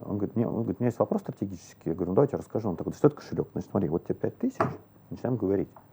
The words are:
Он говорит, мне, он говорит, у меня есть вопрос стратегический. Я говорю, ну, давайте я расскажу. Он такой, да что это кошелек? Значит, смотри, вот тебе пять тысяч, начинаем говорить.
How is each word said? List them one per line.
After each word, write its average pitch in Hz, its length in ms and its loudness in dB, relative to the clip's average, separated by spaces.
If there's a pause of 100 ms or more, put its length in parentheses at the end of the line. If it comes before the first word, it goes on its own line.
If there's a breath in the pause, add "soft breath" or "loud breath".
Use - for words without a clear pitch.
Он 104 160 -4
говорит, 101 180 -2
мне, 113 100 4
он - 100 -2
говорит, - 240 -2
у 120 40 0
меня 123 60 4
есть - 100 -4
вопрос 202 220 2
стратегический. - 680 -8
Я 80 60 0
говорю, 90 160 -2
ну, 92 40 2
давайте 143 200 4
я 80 40 -2
расскажу. 110 300 -4
Он 82 60 -2
такой, - 160 -4
да - 60 -8
что 147 100 6
это 143 80 6
кошелек? - 380 -6
Значит, - 180 -4
смотри, 87 160 2
вот 82 160 0
тебе - 120 -4
пять - 220 -4
тысяч, - 220 -4 (500)
начинаем 123 280 -2
говорить. 98 320 0 (240 loud breath)